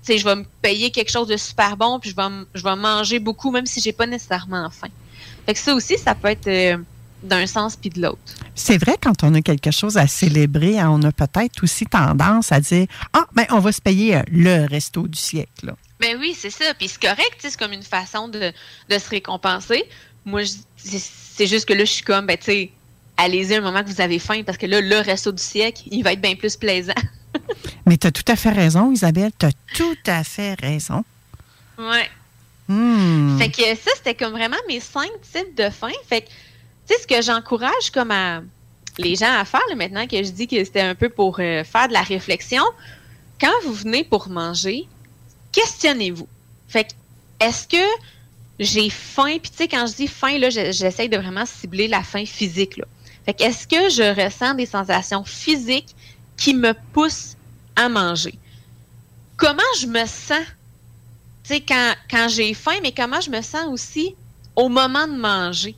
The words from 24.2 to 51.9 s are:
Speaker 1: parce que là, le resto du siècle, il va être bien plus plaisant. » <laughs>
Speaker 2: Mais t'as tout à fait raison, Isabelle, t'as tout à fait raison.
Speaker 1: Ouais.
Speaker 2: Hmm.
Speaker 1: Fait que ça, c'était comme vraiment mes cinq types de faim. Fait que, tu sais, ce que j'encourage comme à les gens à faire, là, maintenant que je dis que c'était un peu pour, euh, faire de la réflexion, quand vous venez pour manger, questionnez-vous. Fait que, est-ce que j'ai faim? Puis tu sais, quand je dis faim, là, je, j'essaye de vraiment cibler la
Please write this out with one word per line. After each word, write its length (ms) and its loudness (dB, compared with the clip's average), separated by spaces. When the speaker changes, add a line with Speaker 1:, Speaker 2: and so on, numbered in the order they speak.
Speaker 1:
parce 140 -6
que 80 -8
là, 160 2
le 180 2
resto 320 -2
du 120 -8
siècle, 480 -2
il 120 -2
va 100 2
être 80 -4
bien 140 0
plus 220 -4
plaisant. » 360 -2
<laughs> 300 -8
Speaker 2:
Mais 120 8
t'as 140 4
tout 160 -6
à 80 4
fait 140 2
raison, 420 6
Isabelle, 460 2
t'as 140 4
tout 220 0
à 160 0
fait 360 -6
raison. 440 -4
Speaker 1:
Ouais. 320 0
Speaker 2:
Hmm. 680 4
Speaker 1:
Fait 140 2
que 100 -2
ça, 200 -2
c'était 200 -4
comme 180 -4
vraiment 240 -2
mes 120 -6
cinq 300 -6
types 240 -8
de 140 0
faim. 220 -10
Fait 120 0
que, 60 -20
tu 680 -8
sais, 60 0
ce 60 -18
que 140 4
j'encourage 720 -2
comme 180 0
à 300 -2
les 180 0
gens 180 2
à 120 2
faire, 240 0
là, 60 -4
maintenant 320 -6
que 160 -4
je 80 -6
dis 160 -6
que 160 0
c'était 180 -2
un 140 0
peu 140 0
pour, 300 0
euh, 240 0
faire 240 2
de 60 -4
la 80 4
réflexion, 640 -2
quand 120 2
vous 100 -6
venez 300 -2
pour 260 -2
manger, 580 -6
questionnez-vous. 760 0
Fait 180 0
que, 600 -6
est-ce 220 -4
que 180 2
j'ai 300 0
faim? 520 -2
Puis 100 -14
tu 60 -20
sais, 100 0
quand 200 -2
je 80 -8
dis 120 -4
faim, 300 -2
là, 120 4
je, 220 -2
j'essaye 380 -2
de 80 0
vraiment 280 -4
cibler 420 -6
la 160 0